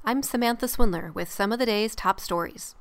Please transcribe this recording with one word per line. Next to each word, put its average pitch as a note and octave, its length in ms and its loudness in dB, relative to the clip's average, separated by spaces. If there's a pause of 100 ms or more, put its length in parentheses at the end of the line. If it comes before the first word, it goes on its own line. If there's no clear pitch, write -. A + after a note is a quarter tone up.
I'm B3+ 180 0
Samantha A#3+ 460 0
Swindler F3 440 4
with F3 160 -6
some G3+ 220 -2
of A#3 80 0
the B3+ 80 2
day's G#3+ 300 0
top - 240 0
stories. - 600 -6